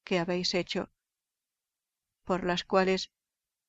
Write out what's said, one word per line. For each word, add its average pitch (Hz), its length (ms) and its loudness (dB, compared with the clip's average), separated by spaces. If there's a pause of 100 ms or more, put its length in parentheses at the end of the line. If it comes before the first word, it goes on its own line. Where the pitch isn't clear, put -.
que 185 160 0
habéis 180 340 -2
hecho, 175 380 -4 (1300)
por 185 200 -2
las 180 200 0
cuales 190 480 2 (580)